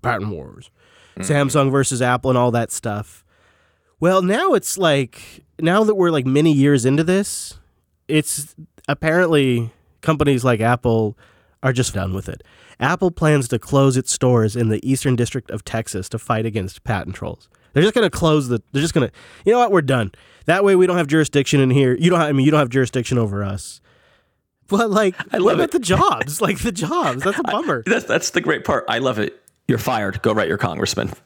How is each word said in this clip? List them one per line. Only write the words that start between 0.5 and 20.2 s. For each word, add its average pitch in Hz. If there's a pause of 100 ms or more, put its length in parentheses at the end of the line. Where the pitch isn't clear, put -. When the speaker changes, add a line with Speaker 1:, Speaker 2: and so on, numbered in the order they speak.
Speaker 2:
Mm. 92
Speaker 1:
Samsung 143
versus 131
Apple 123
and 127
all 123
that 117
stuff. - (760)
Well, 185
now 262
it's -
like, 147 (160)
now 185
that 214
we're, 180
like, 143
many 147
years 139
into 139
this, - (500)
it's 151 (320)
apparently 143 (320)
companies 143
like 120
Apple 113 (460)
are 131
just 123
done 95
with 95
it. - (340)
Apple 175
plans 151
to 120
close 135
its 131
stores 113
in 117
the 107 (100)
Eastern 131
District 120
of 107
Texas 104
to 113
fight 110
against 101
patent 92
trolls. 85 (240)
They're 147
just 214
gonna 220
close 151
the, 120
they're 139
just 160
gonna, 131 (360)
"You 202
know 240
what? 233
We're 185
done. 127 (320)